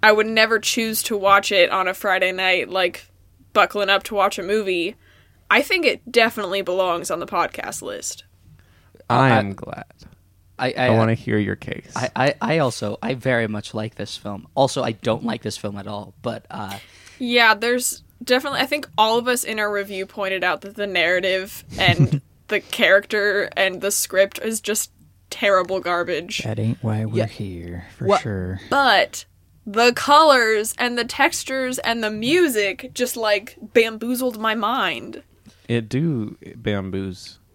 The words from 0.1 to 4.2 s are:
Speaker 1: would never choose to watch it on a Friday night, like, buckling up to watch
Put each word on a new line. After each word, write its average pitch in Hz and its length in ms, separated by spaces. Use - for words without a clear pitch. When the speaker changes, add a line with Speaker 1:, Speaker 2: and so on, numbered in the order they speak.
Speaker 1:
would 214 140
never 220 320
choose 220 460
to 226 120
watch 196 340
it 190 200
on 185 180
a 190 60
Friday 185 380
night, 185 360
like, 180 380
buckling 196 340
up 196 160
to - 100
watch 202 240